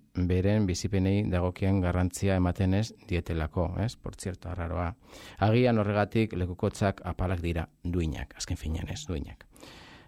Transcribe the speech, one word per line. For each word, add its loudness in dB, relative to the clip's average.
beren 2
bizipenei 2
dagokien 0
garrantzia 2
ematen 2
ez 0
dietelako, -2
ez? -4
Por -12
cierto, -8
arraroa. -4
Agian 4
horregatik 2
lekukotzak 0
apalak -2
dira, -2
duinak, -2
azken -4
finean -4
ez, -8
duinak. -8